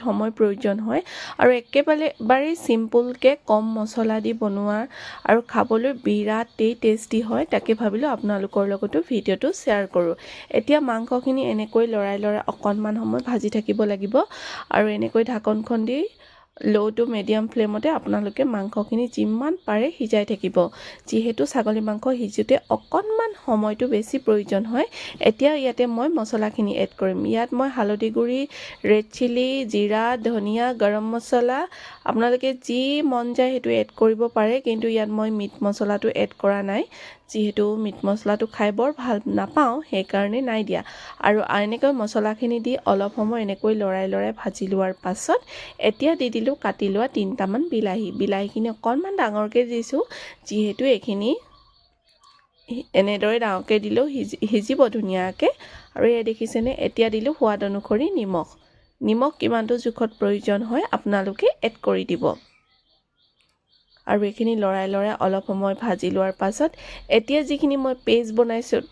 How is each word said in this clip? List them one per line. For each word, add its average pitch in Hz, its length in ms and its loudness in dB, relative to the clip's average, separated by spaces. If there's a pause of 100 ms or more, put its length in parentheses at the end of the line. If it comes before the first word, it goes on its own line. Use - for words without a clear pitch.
সময় 214 260 0
প্ৰয়োজন 202 500 0
হয়। 226 220 -2 (360)
আৰু 247 140 6
একেবাৰে, 285 540 2 (140)
বাৰে 262 360 2
চিম্পুলকৈ 240 800 2 (120)
কম 214 180 2 (100)
মছলা 220 460 -2
দি 220 120 -2
বনোৱা 208 480 -2 (440)
আৰু 220 240 6
খাবলৈ 233 440 0 (120)
বিৰাটেই 214 680 0
টেষ্টি 220 460 0
হয়। 233 240 0
তাকে 247 300 0
ভাবিলোঁ 226 360 0
আপোনালোকৰ 202 580 0
লগতো 202 300 -2 (100)
ভিডিঅ'টো 202 440 0
শ্বেয়াৰ 208 340 0
কৰোঁ। 175 280 0 (360)
এতিয়া 294 300 4
মাংসখিনি 254 600 -2
এনেকৈ 220 440 2
লৰাই 202 320 -2
লৰাই 208 280 0
অকণমান 214 500 -2
সময় 226 260 -2
ভাজি 247 280 -2
থাকিব 214 340 -2
লাগিব। 202 300 -4 (560)
আৰু 208 180 4
এনেকৈ 220 360 0
ঢাকনখন 220 600 -2
দি 247 140 -2 (640)
ল' 208 300 2
টু 220 160 0
মিডিয়াম 214 420 0
ফ্লেমতে 214 420 0
আপোনালোকে 208 540 -2
মাংসখিনি 220 640 -2
যিমান 226 480 0 (100)
পাৰে 220 260 0
সিজাই 220 340 0
থাকিব, 190 320 -2 (500)
যিহেতু 226 400 0
ছাগলী 214 340 0
মাংস 214 240 -4 (140)
সিজোঁতে 214 360 2 (160)
অকণমান 427 680 0
সময়টো 214 500 0
বেছি 220 300 -2
প্ৰয়োজন 208 460 2
হয়। 233 220 0 (340)
এতিয়া 269 340 4
ইয়াতে 254 320 0
মই 240 220 0
মছলাখিনি 214 640 -2
এড - 260 -2
কৰিম। 185 280 0
ইয়াত 226 280 0
মই 262 140 0
হালধি 220 420 0
গুড়ি, 240 300 0 (440)
ৰেড 214 280 4
চিলি, 247 360 0 (160)
জিৰা, 214 400 0 (200)
ধনিয়া, 220 500 0
গৰম 214 360 2
মছলা, 240 480 2 (460)
আপোনালোকে 247 460 2 (140)
যি 240 160 -2 (220)
মন 247 320 0
যায় 254 180 2
সেইটো 247 180 -2
এড 220 260 2
কৰিব 220 320 4
পাৰে, 220 320 2
কিন্তু 226 280 -2
ইয়াত 220 220 0
মই 214 200 0
মিট 208 320 -4
মছলাটো 202 520 0
এড 202 240 0
কৰা 202 240 2
নাই, 196 200 -2 (460)
যিহেতু 208 360 0 (120)
মিট 214 280 -4
মছলাটো 208 420 0
খাই 214 260 0
বৰ 233 260 0
ভাল 247 180 -2 (100)
নাপাওঁ, 208 480 0 (160)
সেইকাৰণে 202 500 -2
নাই 226 240 -2
দিয়া। 180 180 -4 (380)
আৰু 214 180 4 (180)
এনেকৈ 233 360 0
মছলাখিনি 220 680 -2
দি 240 120 -2 (140)
অলপ 202 300 2
সময় 220 260 0
এনেকৈ 202 320 0
লৰাই 190 340 -2
লৰাই 196 240 -2
ভাজি - 340 -6
লোৱাৰ 190 260 0 (100)
পাছত 262 380 0 (380)
এতিয়া 269 360 2
দি 330 160 -2
দিলোঁ 226 240 -2
কাটি 285 340 -4
লোৱা 202 180 0
তিনিটামান 202 600 -2
বিলাহী। 214 420 -2
বিলাহীখিনি 202 580 -2
অকণমান 269 480 -2
ডাঙৰকৈ 214 480 0
দিছোঁ, 240 380 -2 (440)
যিহেতু 208 380 0
এইখিনি 220 460 2 (1600)
এনেদৰে 208 440 4
ডাঙৰকৈ 214 400 0
দিলেও 214 300 2
সিজি-, 240 320 -6 (100)
সিজিব 226 380 2
ধুনীয়াকৈ। 190 600 0 (440)
আৰু - 120 0
এয়া 233 160 2
দেখিছেনে? 226 560 -2
এতিয়া 226 320 0
দিলোঁ 220 240 -2
সোৱাদ 208 300 2
অনুসৰি 202 460 0
নিমখ। 196 380 -2 (520)
নিমখ 240 380 2
কিমানটো 226 380 0
জোখত 233 420 -2
প্ৰয়োজন 202 440 0
হয় 240 300 -2
আপোনালোকে 202 540 0 (160)
এড 226 200 0
কৰি 190 220 0
দিব। 175 200 -2 (1800)
আৰু 208 180 0
এইখিনি 220 320 -2
লৰাই 190 320 0
লৰাই 202 320 -2
অলপ 190 260 0
সময় 196 280 -2
ভাজি 196 360 -4
লোৱাৰ 190 220 0
পাছত 202 380 -2 (380)
এতিয়া 240 340 4
যিখিনি 285 340 0
মই 262 180 -2 (100)
পেষ্ট 226 300 2
বনাই 233 280 2
চ-, - 300 -2